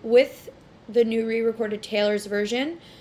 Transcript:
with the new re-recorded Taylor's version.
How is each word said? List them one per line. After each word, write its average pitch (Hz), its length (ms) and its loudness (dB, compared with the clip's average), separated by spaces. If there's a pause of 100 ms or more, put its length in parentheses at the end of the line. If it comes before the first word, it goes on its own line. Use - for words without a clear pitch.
with 240 460 4 (380)
the 233 160 4
new 226 220 0
re-recorded 226 560 -2
Taylor's 208 460 -2
version. 240 500 -2 (240)